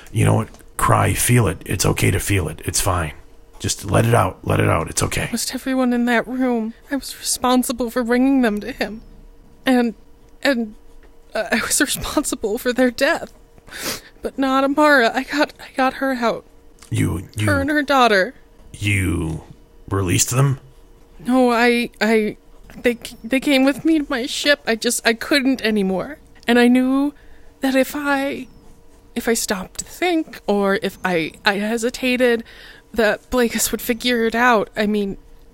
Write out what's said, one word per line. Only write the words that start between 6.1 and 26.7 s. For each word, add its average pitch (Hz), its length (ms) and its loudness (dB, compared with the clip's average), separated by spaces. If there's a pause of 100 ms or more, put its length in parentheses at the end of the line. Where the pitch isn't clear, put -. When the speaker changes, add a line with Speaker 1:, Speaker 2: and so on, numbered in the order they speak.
Speaker 2:
room. 240 460 -2 (180)
I 285 40 -2
was - 240 -10
responsible 247 680 0
for 254 140 -2
bringing 254 380 2
them 208 200 0
to 208 100 -8
him, 220 300 -8 (640)
and, 247 300 2 (460)
and, 233 340 -2 (600)
uh, 208 160 -4
I 233 100 2
was - 200 -2
<laughs> - 0 -
responsible - 760 -2
for 254 160 -2
their 254 180 2
death, 277 420 -2 (880)
but - 160 -8
not 269 260 2
Amara. 277 500 4
I 254 100 -4
got, 294 360 -2
I - 160 -18
got 262 200 0
her 269 180 -2
out. 233 320 -2 (440)
Speaker 1:
You, 95 380 -2 (100)
you 110 100 -2
Speaker 2:
Her 285 140 2
and - 80 -2
her 302 140 0
daughter. 240 500 4 (400)
Speaker 1:
You 85 680 -2 (460)
released 98 420 0
them? 135 280 2 (600)
Speaker 2:
No, 247 320 2
I, 240 380 2 (120)
I, 214 360 2 (400)
they, 240 200 0 (260)
they 262 160 -2
came 262 260 2
with 277 200 0
me 320 140 4
to 285 100 -4
my 254 160 -4
ship. 294 400 0
I 226 100 0
just, 233 300 -4
I 233 80 4
couldn't 262 480 0
anymore, 202 580 -2 (280)
and 240 100 4
I 240 120 6
knew 262 440 2 (480)